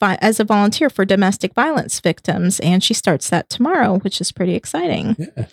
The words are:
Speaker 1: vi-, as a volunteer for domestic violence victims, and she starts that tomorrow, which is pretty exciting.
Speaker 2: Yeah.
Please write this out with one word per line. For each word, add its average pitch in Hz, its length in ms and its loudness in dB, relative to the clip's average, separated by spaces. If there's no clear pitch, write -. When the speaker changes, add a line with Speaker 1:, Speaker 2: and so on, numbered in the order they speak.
Speaker 1:
vi-, 196 200 0
as 214 200 2
a 214 40 0
volunteer 208 460 2
for 190 140 0
domestic 196 500 2
violence 277 460 -2
victims, 175 600 -2
and 180 220 2
she - 120 0
starts - 360 -2
that - 200 -2
tomorrow, 247 480 0
which 202 220 -4
is - 120 -6
pretty 180 220 -2
exciting. 294 640 -4
Speaker 2:
Yeah. 170 340 -8